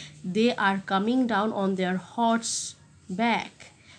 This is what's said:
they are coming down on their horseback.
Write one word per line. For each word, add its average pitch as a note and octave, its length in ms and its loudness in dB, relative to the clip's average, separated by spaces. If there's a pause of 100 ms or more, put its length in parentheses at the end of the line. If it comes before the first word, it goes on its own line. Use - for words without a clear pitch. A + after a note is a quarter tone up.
(240)
they A3 320 2
are G3 320 2
coming A3+ 400 2
down G#3+ 260 0
on G3 220 0
their F#3 220 -2
horseback. - 1800 -4 (260)